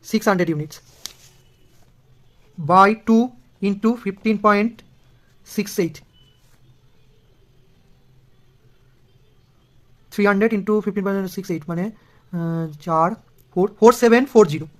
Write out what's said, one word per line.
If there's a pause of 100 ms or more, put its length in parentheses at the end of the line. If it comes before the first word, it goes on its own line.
(120)
সিক্স
হান্ড্রেড
units। (2000)
By (180)
two (440)
into (160)
fifteen
point (800)
six (180)
eight। (4000)
Three
hundred
into (120)
fifteen
point
six (100)
eight
মানে,
আহ, (200)
চার, (440)
ফোর, (120)
ফোর (120)
সেভেন (100)
ফোর
জিরো। (120)